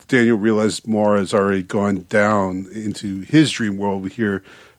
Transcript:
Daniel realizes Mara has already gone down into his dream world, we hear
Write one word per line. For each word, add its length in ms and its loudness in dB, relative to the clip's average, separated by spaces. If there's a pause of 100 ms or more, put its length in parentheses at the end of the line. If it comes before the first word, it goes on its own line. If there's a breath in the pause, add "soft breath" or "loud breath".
Daniel 300 4
realizes 500 0
Mara 320 2
has 140 -2
already 280 2
gone 480 -2
down 640 0
into 480 -8
his 300 2
dream 260 -4
world, 240 -4
we 80 -8
hear 320 -2 (380 loud breath)